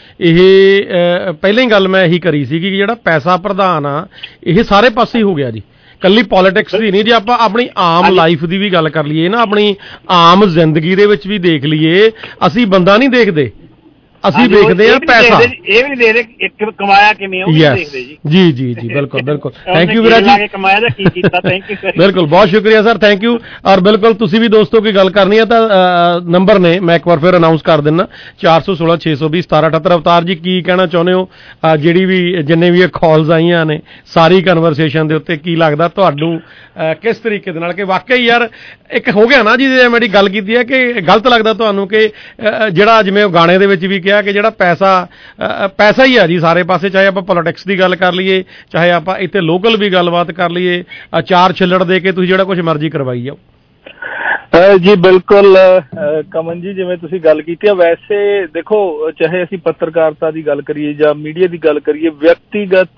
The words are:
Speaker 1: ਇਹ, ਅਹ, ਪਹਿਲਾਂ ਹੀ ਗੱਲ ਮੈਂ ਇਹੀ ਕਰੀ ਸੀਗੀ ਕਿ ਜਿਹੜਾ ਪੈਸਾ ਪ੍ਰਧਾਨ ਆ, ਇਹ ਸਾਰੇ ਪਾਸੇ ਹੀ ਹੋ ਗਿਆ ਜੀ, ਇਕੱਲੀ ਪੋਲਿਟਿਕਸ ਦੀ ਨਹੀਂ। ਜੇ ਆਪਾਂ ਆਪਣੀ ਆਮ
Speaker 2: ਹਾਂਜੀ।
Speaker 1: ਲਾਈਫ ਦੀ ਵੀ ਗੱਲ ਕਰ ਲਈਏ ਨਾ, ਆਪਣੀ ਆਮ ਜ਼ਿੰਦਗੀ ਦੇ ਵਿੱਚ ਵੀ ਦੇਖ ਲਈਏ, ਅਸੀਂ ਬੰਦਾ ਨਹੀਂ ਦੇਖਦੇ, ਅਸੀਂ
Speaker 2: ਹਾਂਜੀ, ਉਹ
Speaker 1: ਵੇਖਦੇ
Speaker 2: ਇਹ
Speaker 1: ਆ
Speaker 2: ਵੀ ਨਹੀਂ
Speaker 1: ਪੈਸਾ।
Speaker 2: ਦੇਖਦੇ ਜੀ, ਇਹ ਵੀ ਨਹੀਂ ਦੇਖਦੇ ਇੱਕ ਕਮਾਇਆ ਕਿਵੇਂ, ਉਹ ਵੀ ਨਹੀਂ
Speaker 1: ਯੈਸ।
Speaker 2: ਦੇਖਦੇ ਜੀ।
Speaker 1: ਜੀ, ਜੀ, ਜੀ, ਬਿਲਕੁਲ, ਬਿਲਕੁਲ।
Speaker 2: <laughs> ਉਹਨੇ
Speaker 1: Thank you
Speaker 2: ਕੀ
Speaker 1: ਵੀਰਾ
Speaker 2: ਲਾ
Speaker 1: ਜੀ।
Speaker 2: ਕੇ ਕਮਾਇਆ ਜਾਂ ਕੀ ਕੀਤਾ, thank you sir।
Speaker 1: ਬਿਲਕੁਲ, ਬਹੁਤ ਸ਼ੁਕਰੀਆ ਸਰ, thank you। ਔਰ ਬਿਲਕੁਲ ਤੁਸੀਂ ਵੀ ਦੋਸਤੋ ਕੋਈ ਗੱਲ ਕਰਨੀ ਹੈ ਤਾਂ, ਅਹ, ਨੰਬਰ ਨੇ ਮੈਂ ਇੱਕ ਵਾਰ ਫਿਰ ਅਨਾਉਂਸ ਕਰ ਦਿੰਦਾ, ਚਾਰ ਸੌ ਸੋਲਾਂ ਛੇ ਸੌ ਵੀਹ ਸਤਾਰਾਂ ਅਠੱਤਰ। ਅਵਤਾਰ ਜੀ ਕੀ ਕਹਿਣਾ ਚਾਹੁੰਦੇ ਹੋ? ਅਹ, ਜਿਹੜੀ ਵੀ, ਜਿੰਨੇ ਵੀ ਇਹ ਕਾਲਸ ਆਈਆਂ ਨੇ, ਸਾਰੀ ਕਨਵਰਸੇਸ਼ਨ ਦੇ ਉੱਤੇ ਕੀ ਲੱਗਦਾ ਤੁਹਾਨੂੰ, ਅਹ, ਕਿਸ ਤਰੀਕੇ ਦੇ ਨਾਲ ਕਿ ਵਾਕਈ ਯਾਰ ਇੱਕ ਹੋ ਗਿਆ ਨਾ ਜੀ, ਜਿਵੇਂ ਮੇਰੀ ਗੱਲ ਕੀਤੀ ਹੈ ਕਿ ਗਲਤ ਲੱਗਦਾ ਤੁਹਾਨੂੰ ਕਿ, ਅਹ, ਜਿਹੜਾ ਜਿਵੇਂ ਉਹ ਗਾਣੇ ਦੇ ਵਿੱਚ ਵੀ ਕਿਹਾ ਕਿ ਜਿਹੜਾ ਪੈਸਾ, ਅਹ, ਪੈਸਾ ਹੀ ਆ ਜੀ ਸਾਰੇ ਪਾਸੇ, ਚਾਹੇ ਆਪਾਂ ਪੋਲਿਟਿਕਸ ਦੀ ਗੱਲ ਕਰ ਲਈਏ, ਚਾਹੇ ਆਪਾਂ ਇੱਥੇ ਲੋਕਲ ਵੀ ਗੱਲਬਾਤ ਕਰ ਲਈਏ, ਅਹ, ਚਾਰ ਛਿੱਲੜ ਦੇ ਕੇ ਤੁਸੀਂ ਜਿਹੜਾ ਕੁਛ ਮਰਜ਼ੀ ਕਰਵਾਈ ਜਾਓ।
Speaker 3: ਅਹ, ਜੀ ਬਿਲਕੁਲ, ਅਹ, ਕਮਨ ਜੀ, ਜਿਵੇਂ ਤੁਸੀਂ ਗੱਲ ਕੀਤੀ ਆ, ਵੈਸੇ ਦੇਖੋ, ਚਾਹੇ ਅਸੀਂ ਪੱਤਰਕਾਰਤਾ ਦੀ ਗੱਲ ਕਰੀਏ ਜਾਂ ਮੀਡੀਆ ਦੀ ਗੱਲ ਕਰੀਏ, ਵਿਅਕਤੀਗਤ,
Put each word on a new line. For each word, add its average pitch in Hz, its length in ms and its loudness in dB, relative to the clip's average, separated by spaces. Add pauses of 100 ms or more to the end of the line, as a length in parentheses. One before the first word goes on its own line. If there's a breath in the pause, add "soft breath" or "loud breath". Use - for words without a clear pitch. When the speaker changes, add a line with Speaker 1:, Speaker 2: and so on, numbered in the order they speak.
(200 soft breath)
Speaker 1:
ਇਹ, 165 180 2 (440)
ਅਹ, 175 500 -2
ਪਹਿਲਾਂ 208 320 -2
ਹੀ 240 60 -2
ਗੱਲ 196 180 2
ਮੈਂ 190 160 2
ਇਹੀ 170 140 0
ਕਰੀ 151 260 -2
ਸੀਗੀ 165 260 -6
ਕਿ 190 60 -4
ਜਿਹੜਾ 202 180 -2
ਪੈਸਾ 170 420 -2
ਪ੍ਰਧਾਨ 185 500 -2
ਆ, 147 200 -6 (380 loud breath)
ਇਹ 170 180 0
ਸਾਰੇ 208 280 2
ਪਾਸੇ 233 280 -4
ਹੀ 220 40 0
ਹੋ 196 120 0
ਗਿਆ 135 160 -4
ਜੀ, 110 80 -12
ਇਕੱਲੀ - 640 -2
ਪੋਲਿਟਿਕਸ 190 520 0
ਦੀ 214 160 -2
ਨਹੀਂ। 202 140 0
ਜੇ 233 80 2
ਆਪਾਂ 226 280 0
ਆਪਣੀ 226 360 0
ਆਮ 175 280 0
Speaker 2:
ਹਾਂਜੀ। 185 120 2
Speaker 1:
ਲਾਈਫ 165 280 0
ਦੀ 175 140 -4
ਵੀ 202 120 -2
ਗੱਲ 165 180 0
ਕਰ 151 160 -4
ਲਈਏ 156 240 -2
ਨਾ, 220 100 -2
ਆਪਣੀ 208 380 0 (340 loud breath)
ਆਮ 180 340 4
ਜ਼ਿੰਦਗੀ 165 520 0
ਦੇ 208 100 4
ਵਿੱਚ 208 200 -2
ਵੀ 208 120 -6
ਦੇਖ 165 260 -2
ਲਈਏ, 160 460 2 (360 loud breath)
ਅਸੀਂ 202 200 0
ਬੰਦਾ 190 300 2
ਨਹੀਂ 269 120 2
ਦੇਖਦੇ, 190 420 0 (800)
ਅਸੀਂ 151 120 0
Speaker 2:
ਹਾਂਜੀ, 226 140 2
ਉਹ 208 140 6
Speaker 1:
ਵੇਖਦੇ 190 160 2
Speaker 2:
ਇਹ 233 60 4
Speaker 1:
ਆ 277 80 4
Speaker 2:
ਵੀ 311 80 -4
ਨਹੀਂ 240 160 4
Speaker 1:
ਪੈਸਾ। 220 160 4
Speaker 2:
ਦੇਖਦੇ - 180 0
ਜੀ, 196 220 -2
ਇਹ 254 60 2
ਵੀ 285 40 -6
ਨਹੀਂ 269 100 -8
ਦੇਖਦੇ 226 480 -2
ਇੱਕ 214 320 -6
ਕਮਾਇਆ 202 340 2
ਕਿਵੇਂ, 196 300 -8
ਉਹ 185 60 -4
ਵੀ 165 40 0
ਨਹੀਂ 156 100 2
Speaker 1:
ਯੈਸ। 135 160 2
Speaker 2:
ਦੇਖਦੇ 127 260 -10
ਜੀ। 147 220 -20
Speaker 1:
ਜੀ, 170 260 4
ਜੀ, 123 280 -6
ਜੀ, 117 140 -10
ਬਿਲਕੁਲ, 131 280 -4
ਬਿਲਕੁਲ। 139 360 -6
Speaker 2:
<laughs> - 80 -16
ਉਹਨੇ 185 60 -4
Speaker 1:
Thank 180 220 0
you 226 80 0
Speaker 2:
ਕੀ 226 60 2
Speaker 1:
ਵੀਰਾ 226 100 4
Speaker 2:
ਲਾ 202 140 2
Speaker 1:
ਜੀ। 202 100 2
Speaker 2:
ਕੇ 208 60 -6
ਕਮਾਇਆ 196 320 -2
ਜਾਂ 233 160 -2
ਕੀ 196 80 -8
ਕੀਤਾ, 180 340 -2 (100)
thank 185 220 -4
you 202 140 -8
sir। 185 140 -4
Speaker 1:
ਬਿਲਕੁਲ, 180 280 0
ਬਹੁਤ 180 220 4
ਸ਼ੁਕਰੀਆ 214 340 2
ਸਰ, 226 120 2
thank 208 340 0
you। 240 140 -2 (240 loud breath)
ਔਰ 196 140 4
ਬਿਲਕੁਲ 214 340 2
ਤੁਸੀਂ 214 260 0
ਵੀ 233 80 0
ਦੋਸਤੋ 214 320 2
ਕੋਈ 214 120 -2
ਗੱਲ 190 180 2
ਕਰਨੀ 196 280 2
ਹੈ 226 60 2
ਤਾਂ, 226 240 0
ਅਹ, 175 600 0
ਨੰਬਰ 190 280 4
ਨੇ 175 220 2
ਮੈਂ 170 160 0
ਇੱਕ 165 120 -2
ਵਾਰ 170 100 2
ਫਿਰ 180 180 2
ਅਨਾਉਂਸ 160 260 2
ਕਰ 156 180 2
ਦਿੰਦਾ, 156 280 0 (300 loud breath)
ਚਾਰ 165 220 2
ਸੌ 196 140 -6
ਸੋਲਾਂ 165 220 0
ਛੇ 156 200 -4
ਸੌ 156 120 -4
ਵੀਹ 165 140 -2
ਸਤਾਰਾਂ 156 280 0
ਅਠੱਤਰ। 160 240 0
ਅਵਤਾਰ 170 300 0
ਜੀ 185 100 -4
ਕੀ 180 280 -4
ਕਹਿਣਾ 180 240 0
ਚਾਹੁੰਦੇ 175 260 0
ਹੋ? 185 200 -2
ਅਹ, - 440 -4
ਜਿਹੜੀ 170 280 0
ਵੀ, 185 380 -2
ਜਿੰਨੇ 165 280 2
ਵੀ 175 100 2
ਇਹ 180 80 2
ਕਾਲਸ 156 420 0
ਆਈਆਂ 170 360 0
ਨੇ, 151 140 -4 (260 loud breath)
ਸਾਰੀ 170 360 2
ਕਨਵਰਸੇਸ਼ਨ 160 640 0
ਦੇ 160 60 -2
ਉੱਤੇ 156 220 -6
ਕੀ 165 200 -6
ਲੱਗਦਾ 160 320 0
ਤੁਹਾਨੂੰ, 165 520 -2
ਅਹ, - 540 -8
ਕਿਸ 214 220 -6
ਤਰੀਕੇ 208 360 -8
ਦੇ 165 80 -10
ਨਾਲ 175 120 -6
ਕਿ 196 120 -8
ਵਾਕਈ 233 400 -2
ਯਾਰ 233 240 0 (420 loud breath)
ਇੱਕ 226 200 -4
ਹੋ 208 160 4
ਗਿਆ 254 160 2
ਨਾ 220 140 2
ਜੀ, 269 120 0
ਜਿਵੇਂ 254 200 2
ਮੇਰੀ 233 200 0
ਗੱਲ 202 200 2
ਕੀਤੀ 208 280 -4
ਹੈ 247 60 0
ਕਿ 247 300 -2
ਗਲਤ 208 360 0
ਲੱਗਦਾ 220 260 2
ਤੁਹਾਨੂੰ 196 340 -2
ਕਿ, 214 180 0
ਅਹ, 214 640 -4
ਜਿਹੜਾ 208 320 4
ਜਿਵੇਂ 196 220 0
ਉਹ 202 60 -2
ਗਾਣੇ 165 280 2
ਦੇ 202 80 2
ਵਿੱਚ 190 200 -2
ਵੀ 190 140 -4
ਕਿਹਾ 190 100 -4 (120)
ਕਿ 202 100 -6
ਜਿਹੜਾ 208 180 -2
ਪੈਸਾ, 185 560 0
ਅਹ, - 640 -8
ਪੈਸਾ 208 360 2
ਹੀ 254 120 2
ਆ 190 100 4
ਜੀ 175 120 -2
ਸਾਰੇ 170 240 0
ਪਾਸੇ, 180 280 -2
ਚਾਹੇ 190 160 2
ਆਪਾਂ 190 160 -2
ਪੋਲਿਟਿਕਸ 175 440 -4
ਦੀ 190 120 -2
ਗੱਲ 180 180 0
ਕਰ 180 160 0
ਲਈਏ, 185 320 -2 (260 loud breath)
ਚਾਹੇ 175 200 0
ਆਪਾਂ 175 260 -2
ਇੱਥੇ 180 240 -4
ਲੋਕਲ 185 360 0
ਵੀ 202 140 -2
ਗੱਲਬਾਤ 175 400 -2
ਕਰ 175 200 -6
ਲਈਏ, 180 320 -4
ਅਹ, - 380 -8
ਚਾਰ 180 320 2
ਛਿੱਲੜ 180 300 0
ਦੇ 185 180 0
ਕੇ 185 120 -2
ਤੁਸੀਂ 180 160 -2
ਜਿਹੜਾ 190 160 0
ਕੁਛ 185 140 -4
ਮਰਜ਼ੀ 160 320 -4
ਕਰਵਾਈ 127 320 -6
ਜਾਓ। 139 160 -12
Speaker 3:
ਅਹ, - 1400 -2
ਜੀ 190 180 4
ਬਿਲਕੁਲ, 190 640 4
ਅਹ, 160 720 0
ਕਮਨ 170 300 -8
ਜੀ, 196 140 -12
ਜਿਵੇਂ 180 220 -6
ਤੁਸੀਂ 170 240 -10
ਗੱਲ 156 220 2
ਕੀਤੀ 170 260 -4
ਆ, 202 60 2
ਵੈਸੇ 196 720 -2
ਦੇਖੋ, 165 640 -4
ਚਾਹੇ 170 320 -4
ਅਸੀਂ 180 160 -8
ਪੱਤਰਕਾਰਤਾ 160 720 -4
ਦੀ 156 160 -10
ਗੱਲ 143 160 -4
ਕਰੀਏ 147 320 -8
ਜਾਂ 151 200 0
ਮੀਡੀਆ 156 320 -4
ਦੀ 170 120 -6
ਗੱਲ 151 220 0
ਕਰੀਏ, 151 280 -4
ਵਿਅਕਤੀਗਤ, 180 880 -2